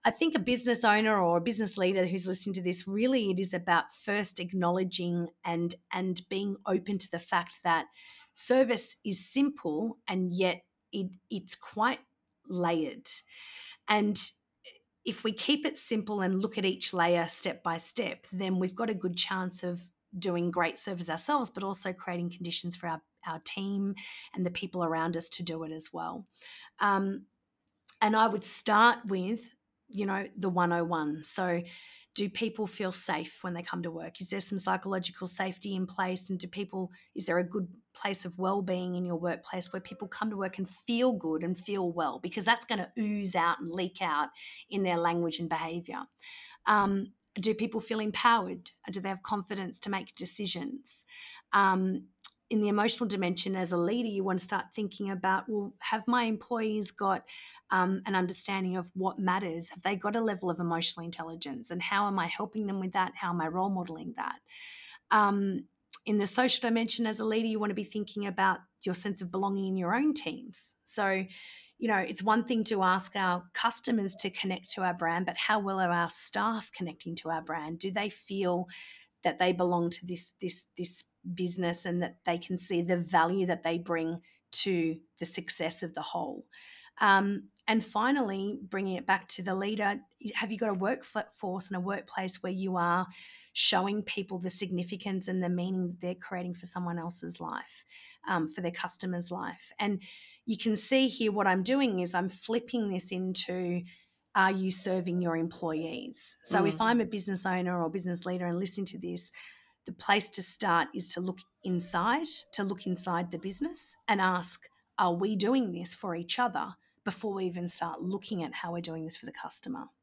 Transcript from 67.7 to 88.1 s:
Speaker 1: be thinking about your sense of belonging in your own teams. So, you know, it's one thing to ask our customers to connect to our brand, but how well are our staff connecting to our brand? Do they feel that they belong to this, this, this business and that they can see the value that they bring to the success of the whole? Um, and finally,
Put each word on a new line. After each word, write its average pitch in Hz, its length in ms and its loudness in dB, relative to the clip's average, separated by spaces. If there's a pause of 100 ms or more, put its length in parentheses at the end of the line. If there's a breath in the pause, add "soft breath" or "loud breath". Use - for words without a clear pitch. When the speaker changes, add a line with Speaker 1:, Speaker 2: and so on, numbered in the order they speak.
Speaker 1:
be 202 100 -4
thinking 202 420 -6
about 190 340 0 (240)
your 185 120 -2
sense 202 260 -2
of 180 80 -8
belonging 196 360 -2
in 190 100 -2
your 180 180 0
own 285 200 2
teams. - 640 -4 (100)
So, 190 400 0 (520 loud breath)
you 226 120 -2
know, 208 80 2
it's 190 260 2
one 220 220 4
thing 233 200 0
to 196 180 0
ask 185 340 2
our 180 260 2 (100)
customers 226 680 0
to 196 80 -2
connect 185 420 -4
to 196 120 0
our 180 100 0
brand, 175 320 -2
but 165 100 -4
how 214 240 0
well 196 220 -2
are 180 100 2
our 170 180 0
staff 214 600 2
connecting 170 440 -10
to 160 140 -4
our 160 120 -2
brand? 165 380 -8
Do 190 120 -2
they 202 180 -4
feel 180 600 -2 (540 loud breath)
that - 160 -2
they 180 120 4
belong 175 380 2
to 175 160 -4
this, 175 340 -2
this, - 260 0 (120)
this - 260 2 (320)
business 175 500 2
and 175 160 -2
that - 220 -4
they 170 140 0
can 180 200 -6
see 175 240 2
the 175 160 2
value 175 480 2
that 175 180 -2
they 170 140 -2
bring 170 440 -2 (320 soft breath)
to 165 440 2 (220)
the 170 60 -6
success - 580 2
of 160 100 -8
the 156 80 -8
whole? - 440 -8 (540 loud breath)
Um, 202 500 4 (180)
and 220 160 2
finally, 208 720 -2 (100)